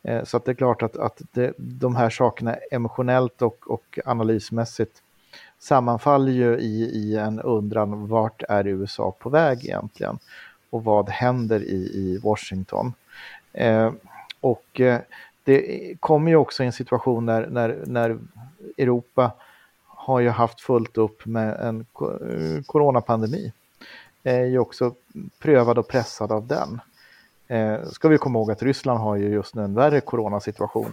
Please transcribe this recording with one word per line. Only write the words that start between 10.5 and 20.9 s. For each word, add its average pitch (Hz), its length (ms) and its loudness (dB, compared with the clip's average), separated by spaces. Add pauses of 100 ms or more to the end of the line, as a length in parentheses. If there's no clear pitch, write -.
Och 113 140 -6
vad 104 260 2
händer 117 540 0
i, - 120 -4
i 95 480 -4
Washington? 107 720 -4 (600)
Eh, 113 380 2 (500)
och, 131 400 -2
eh, 123 180 4 (440)
det 131 560 2
kommer 156 320 2
ju 160 60 8
också 135 260 2
i - 20 0
en 123 60 0
situation 120 540 -2
när, 113 220 0
när, 117 380 -2
när 117 320 0 (600)
Europa 123 540 2 (560)
har - 320 -2
ju 120 100 4
haft 117 320 0
fullt 117 360 0